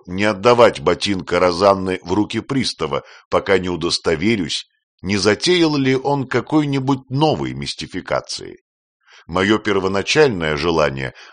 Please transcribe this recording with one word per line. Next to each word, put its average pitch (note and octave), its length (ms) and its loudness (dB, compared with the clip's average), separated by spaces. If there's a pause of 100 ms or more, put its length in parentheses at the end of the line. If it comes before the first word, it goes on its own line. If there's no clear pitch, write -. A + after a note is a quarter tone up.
не F#2 160 -6
отдавать G#2+ 580 4
ботинка F2 600 0
Розанны F#2 640 2
в E2+ 80 -4
руки G#2 260 -2
пристава, E2 640 -4 (260)
пока F#2 300 2
не F2+ 100 -4
удостоверюсь, E2+ 1000 -2 (360)
не F#2+ 140 -2
затеял D3+ 600 2
ли C3 200 2
он C3+ 320 -2
какой-нибудь C#3 800 -2
новой B2 440 0
мистификации. - 1040 -8 (680)
Мое G2 320 2
первоначальное G2 1000 0
желание D2 580 -2 (180)